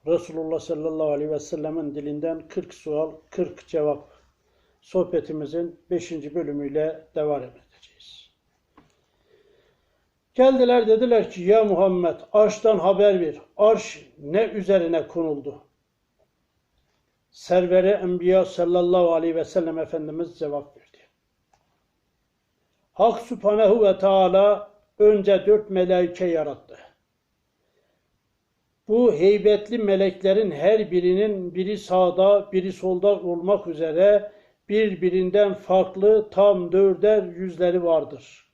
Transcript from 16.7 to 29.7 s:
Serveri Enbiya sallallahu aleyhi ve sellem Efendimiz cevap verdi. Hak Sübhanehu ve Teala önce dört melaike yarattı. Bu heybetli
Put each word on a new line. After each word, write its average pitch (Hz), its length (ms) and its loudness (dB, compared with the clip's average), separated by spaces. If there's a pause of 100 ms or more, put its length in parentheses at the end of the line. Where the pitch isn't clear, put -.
Serveri 180 580 0
Enbiya 185 560 0
sallallahu 175 680 0
aleyhi 165 240 -2
ve 160 80 -4
sellem 165 340 -4
Efendimiz 160 600 -10
cevap 143 380 -10
verdi. - 220 -20 (1900)
Hak 226 280 0
Sübhanehu 214 640 2
ve 190 140 2
Teala 190 720 2 (280)
önce 202 480 4
dört 208 240 2
melaike 180 540 0
yarattı. 156 540 -6 (2000)
Bu 226 240 4
heybetli 208 680 2